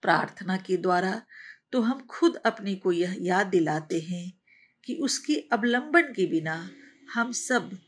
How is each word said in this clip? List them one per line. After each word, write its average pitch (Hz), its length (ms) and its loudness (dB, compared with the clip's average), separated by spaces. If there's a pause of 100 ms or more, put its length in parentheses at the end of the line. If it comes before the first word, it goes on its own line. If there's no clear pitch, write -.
प्रार्थना 180 560 0
के 185 200 -2
द्वारा 185 440 0 (500)
तो 254 100 2
हम 254 240 0
खुद - 300 2
अपने 202 400 -2
को 190 160 0
यह 175 280 0
याद 185 280 2
दिलाते 160 520 0
हैं 175 340 -10 (520)
कि 247 100 -8
उसके 302 400 -2
अवलंबन 254 680 2
के 220 240 0
बिना 160 460 -4 (420)
हम 233 180 -2
सब 190 560 -2